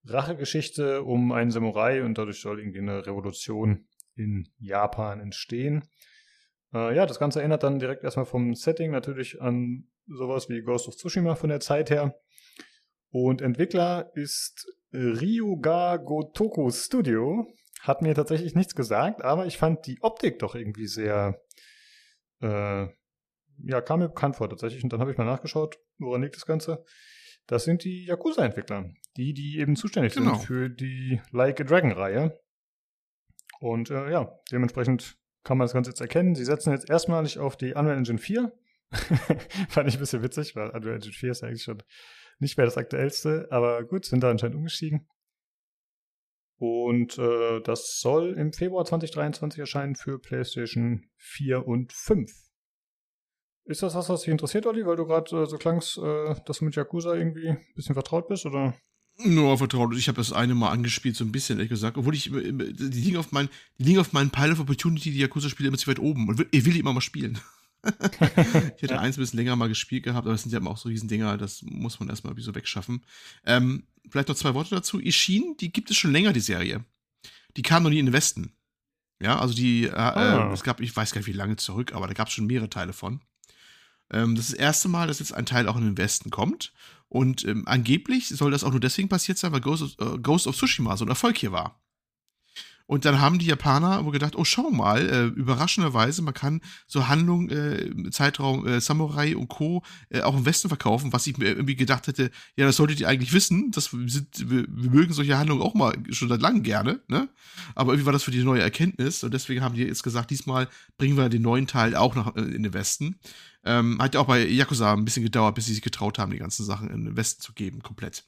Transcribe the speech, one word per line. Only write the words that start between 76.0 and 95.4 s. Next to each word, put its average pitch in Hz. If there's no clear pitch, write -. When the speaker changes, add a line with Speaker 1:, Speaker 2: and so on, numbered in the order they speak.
Speaker 2:
länger, 185
die 123
Serie. 92
Die 131
kam 165
noch 160
nie 151
in 135
den 123
Westen. -
Ja, 117
also 123
die, 120
äh, -
Speaker 1:
Ah. 107
Speaker 2:
äh, -
es 95
gab, -
ich 117
weiß 107
gar 104
nicht, 101
wie 101
lange 101
zurück, 107
aber 95
da 98
gab's 107
schon 107
mehrere 113
Teile 92
von. 117
Ähm, 117
das 117
ist -
das -
erste 151
Mal, 170
dass 147
jetzt 147
ein 120
Teil 123
auch 110
in 117
den 101
Westen 101
kommt. 170
Und, 131
ähm, 107
angeblich 131
soll 143
das 139
auch 139
nur 127
deswegen 185
passiert 185
sein, 170
weil 135
Ghost 156
of, 120
äh, 127
Ghost 143
of 123
Tsushima 120
so 113
ein 104
Erfolg 226
hier 101
war. 82
Und 139
dann 143
haben 160
die 170
Japaner 156
wohl 147
gedacht, 143
„Oh, 160
schau 294
mal, 117
äh, 123
überraschenderweise, 135